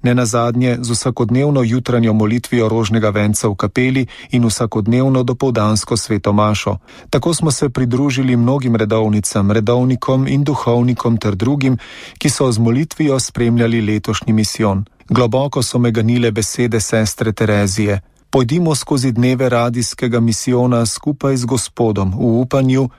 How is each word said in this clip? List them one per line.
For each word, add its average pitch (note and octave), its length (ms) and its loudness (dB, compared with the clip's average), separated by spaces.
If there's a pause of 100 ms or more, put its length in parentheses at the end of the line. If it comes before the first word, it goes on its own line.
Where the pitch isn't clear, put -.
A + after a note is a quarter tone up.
ne B2 120 2
nazadnje A#2+ 680 0
z A#2+ 80 -6
vsakodnevno B2+ 720 0
jutranjo A#2 500 0
molitvijo A2 560 0
rožnega A2 460 0
venca G#2 340 0
v G2+ 60 -2
kapeli B2+ 520 -2 (280)
in A#2+ 120 4
vsakodnevno A#2+ 760 0
dopoldansko A#2 720 0
sveto G#2 360 -2
mašo. G#2 460 0 (320)
Tako D#3+ 240 0
smo D#3 160 0
se C#3+ 200 0
pridružili B2+ 680 0
mnogim B2 400 2
redovnicam, G#2 760 0
redovnikom B2+ 760 2
in C#3 160 2
duhovnikom A#2+ 720 0
ter G2+ 180 -2
drugim, C3 440 0 (400)
ki D3+ 120 0
so C3 220 0
z G#2+ 60 0
molitvijo C3+ 600 0
spremljali A#2 600 0
letošnji G#2+ 520 -2
misijon. G#2 520 0 (240)
Globoko B2+ 540 0
so - 160 -2
me A#2+ 120 2
ganile A#2 400 2
besede A2+ 500 -2
sestre A2 520 -2
Terezije: G#2 680 0 (300)
"Pojdimo D3 440 2
skozi C3 380 -2
dneve B2+ 360 0
radijskega A#2+ 720 -2
misijona A#2+ 640 0
skupaj C#3 500 -4
z A#2+ 80 -4
Gospodom, A2 680 -2
v A#2 320 0
upanju, C3 460 0 (100)